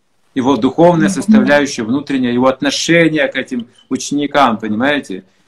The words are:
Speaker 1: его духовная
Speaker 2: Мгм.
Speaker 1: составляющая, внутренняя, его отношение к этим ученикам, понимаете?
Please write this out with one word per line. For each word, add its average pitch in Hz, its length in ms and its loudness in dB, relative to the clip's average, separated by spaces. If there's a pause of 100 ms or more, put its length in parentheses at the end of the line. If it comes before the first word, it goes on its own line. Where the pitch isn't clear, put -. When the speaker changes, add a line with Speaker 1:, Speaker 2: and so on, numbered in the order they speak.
(360)
Speaker 1:
его 131 220 0
духовная 156 500 2
Speaker 2:
Мгм. - 80 -2
Speaker 1:
составляющая, 143 680 2
внутренняя, 127 500 -4
его 127 140 2
отношение 151 840 0
к - 80 -10
этим 123 300 -8 (220)
ученикам, 139 680 0
понимаете? 110 680 -4 (240)